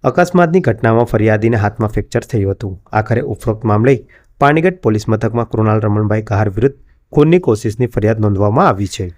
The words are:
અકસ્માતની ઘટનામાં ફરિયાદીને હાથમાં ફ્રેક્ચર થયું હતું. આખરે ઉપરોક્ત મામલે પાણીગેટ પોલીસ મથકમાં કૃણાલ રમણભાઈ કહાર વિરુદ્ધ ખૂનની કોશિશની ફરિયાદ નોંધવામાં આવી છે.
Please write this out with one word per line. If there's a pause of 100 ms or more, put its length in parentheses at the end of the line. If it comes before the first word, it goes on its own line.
અકસ્માતની
ઘટનામાં
ફરિયાદીને
હાથમાં
ફ્રેક્ચર
થયું
હતું. (200)
આખરે
ઉપરોક્ત
મામલે (480)
પાણીગેટ
પોલીસ
મથકમાં
કૃણાલ
રમણભાઈ
કહાર
વિરુદ્ધ (380)
ખૂનની
કોશિશની
ફરિયાદ
નોંધવામાં
આવી
છે. (120)